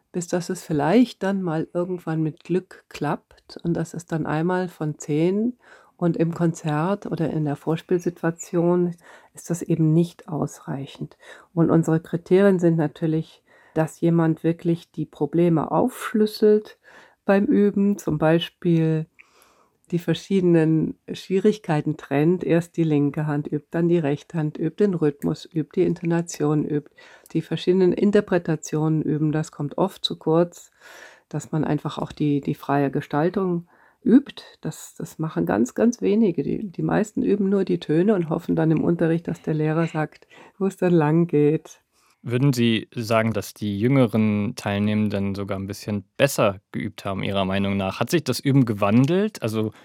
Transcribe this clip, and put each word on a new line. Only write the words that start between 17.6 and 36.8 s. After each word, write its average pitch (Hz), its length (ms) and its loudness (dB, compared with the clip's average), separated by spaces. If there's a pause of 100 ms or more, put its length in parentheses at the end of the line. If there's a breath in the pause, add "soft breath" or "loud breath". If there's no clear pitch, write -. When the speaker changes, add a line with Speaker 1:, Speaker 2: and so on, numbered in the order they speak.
Speaker 1:
zum 151 200 -4
Beispiel 160 880 0 (840 soft breath)
die 170 80 0
verschiedenen 165 960 2 (140)
Schwierigkeiten 180 840 0
trennt, 156 460 0
erst 170 320 0
die 165 80 0
linke 151 440 0
Hand 147 240 -4
übt, - 200 -6
dann 170 160 0
die 175 120 4
rechte 147 380 -4
Hand 151 200 -4
übt, 165 260 -2
den 196 120 2
Rhythmus 156 500 -2
übt, 156 300 -6
die 180 80 2
Intonation 170 800 -2
übt, 147 240 -6 (440 loud breath)
die 165 80 -2
verschiedenen 180 520 2
Interpretationen 165 1080 0
üben. 151 280 0
Das 156 200 -4
kommt - 260 -8
oft - 260 -2
zu 170 140 -8
kurz, 170 540 0 (580 loud breath)
dass - 220 -8
man 156 120 0
einfach - 360 -4
auch - 120 -6
die, 143 300 -2
die 151 140 -4
freie 143 340 0
Gestaltung 175 800 -2 (360 soft breath)
übt. 247 400 2 (180)
Das, - 340 -12
das - 240 -14
machen 165 260 -2
ganz, 233 300 0
ganz 233 260 2
wenige. 196 400 2
Die, - 300 -4
die 156 120 -6